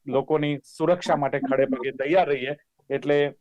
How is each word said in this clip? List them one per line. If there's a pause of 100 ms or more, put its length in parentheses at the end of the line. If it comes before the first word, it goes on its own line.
લોકોની
સુરક્ષા
માટે
ખડે
પગે
તૈયાર
રહીએ. (340)
એટલે